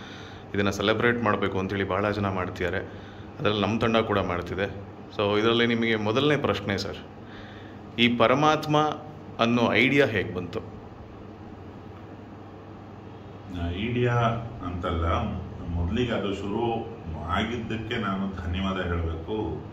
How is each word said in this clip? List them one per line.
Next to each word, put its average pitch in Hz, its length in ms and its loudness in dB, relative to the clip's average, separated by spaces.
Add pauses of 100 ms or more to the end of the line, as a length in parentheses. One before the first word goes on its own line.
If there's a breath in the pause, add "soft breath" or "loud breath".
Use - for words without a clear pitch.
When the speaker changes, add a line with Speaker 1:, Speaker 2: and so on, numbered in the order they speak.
(560 loud breath)
Speaker 1:
ಇದನ್ನು 98 160 2
ಸೆಲೆಬ್ರೇಟ್ 113 520 4
ಮಾಡಬೇಕು 98 360 2
ಅಂತೇಳಿ 98 300 0
ಭಾಳ 101 220 2
ಜನ 101 180 0
ಮಾಡ್ತಿದ್ದಾರೆ, 92 560 -2 (540 loud breath)
ಅದರಲ್ಲಿ 104 220 2
ನಮ್ಮ 104 180 2
ತಂಡ 113 180 4
ಕೂಡ 104 220 4
ಮಾಡ್ತಿದೆ. 92 720 -2 (260)
So, 104 220 4
ಇದರಲ್ಲಿ 117 280 6
ನಿಮಗೆ 113 280 2
ಮೊದಲನೇ 127 420 4
ಪ್ರಶ್ನೆ 101 400 0
ಸರ್, 92 200 -4 (1000 loud breath)
ಈ 120 180 6
ಪರಮಾತ್ಮ 147 600 6 (600)
ಅನ್ನೋ 117 340 4
ಐಡಿಯಾ 135 320 6
ಹೇಗೆ 98 300 0
ಬಂತು? 90 240 -4 (3000)
Speaker 2:
ಆ, 85 80 0
ಐಡಿಯಾ 120 440 2 (520)
ಅಂತಲ್ಲ, 87 540 0 (480)
ಮೊದಲಿಗೆ 95 440 0
ಅದು 98 240 0
ಶುರು 110 380 0 (540)
ಆಗಿದ್ದಕ್ಕೆ 113 720 -2
ನಾನು 98 480 -2
ಧನ್ಯವಾದ 92 360 0
ಹೇಳಬೇಕು 85 920 -2